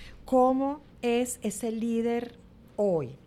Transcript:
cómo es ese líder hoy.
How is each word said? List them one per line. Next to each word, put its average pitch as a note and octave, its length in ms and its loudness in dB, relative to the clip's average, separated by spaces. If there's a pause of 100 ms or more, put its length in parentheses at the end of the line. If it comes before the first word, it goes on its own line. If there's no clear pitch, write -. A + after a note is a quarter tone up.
(240)
cómo C4 560 2 (220)
es A#3+ 400 0
ese A3 300 -4
líder A#3 640 -2 (400)
hoy. D#3+ 400 0 (100)